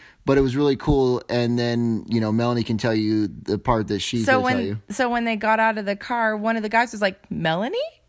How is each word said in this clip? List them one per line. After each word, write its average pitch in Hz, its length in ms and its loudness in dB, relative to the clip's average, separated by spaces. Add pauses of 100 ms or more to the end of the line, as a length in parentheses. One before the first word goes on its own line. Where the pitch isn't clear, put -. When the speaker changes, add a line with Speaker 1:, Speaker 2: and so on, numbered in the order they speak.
(260)
Speaker 1:
But 135 100 4
it 139 40 6
was 131 160 2
really 143 200 2
cool. 131 520 2
And 120 280 0
then, 120 520 0
you 113 120 0
know, 110 120 0
Melanie 120 320 0
can 113 120 -2
tell 113 180 0
you 107 340 0
the 107 280 -4
part 110 320 0
that 104 120 -2
she 117 240 -2
Speaker 2:
So 269 80 4
Speaker 1:
couldn't 262 100 2
Speaker 2:
when, 254 140 0
Speaker 1:
tell 247 80 -2
you. 104 140 -6 (120)
Speaker 2:
so 247 180 -2
when 240 180 -2
they 226 100 -2
got 220 240 2
out 220 180 2
of 208 80 -6
the 202 100 -2
car, 220 400 -2
one 226 200 -2
of 220 80 -6
the 214 40 -4
guys 226 220 2
was 214 100 -8
like, 196 300 -2
"Melanie?" 170 480 -2 (300)